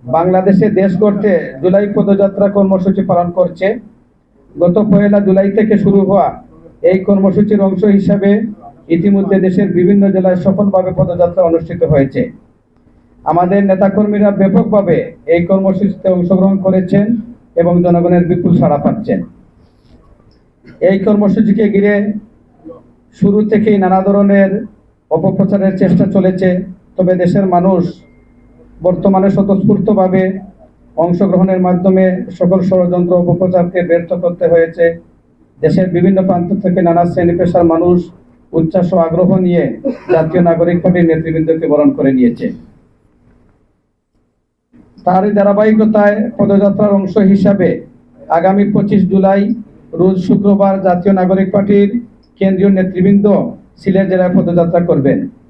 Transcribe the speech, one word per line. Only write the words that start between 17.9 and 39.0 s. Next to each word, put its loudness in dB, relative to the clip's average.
বিপুল -2
সাড়া 0
পাচ্ছেন। -4
এই 2
কর্মসূচিকে 0
ঘিরে 0
শুরু 2
থেকেই 2
নানা 0
ধরনের 2
অপপ্রচারের 0
চেষ্টা 2
চলেছে, 0
তবে 0
দেশের 0
মানুষ 0
বর্তমানে 0
স্বতঃস্ফূর্তভাবে 0
অংশগ্রহণের 0
মাধ্যমে 2
সকল 0
ষড়যন্ত্র 0
অপপ্রচারকে 0
ব্যর্থ -2
করতে -4
হয়েছে। 2
দেশের 0
বিভিন্ন 2
প্রান্ত -2
থেকে -2
নানা 2
শ্রেণী -2
পেশার 0
মানুষ 2
উচ্ছ্বাস -2
ও 2
আগ্রহ 0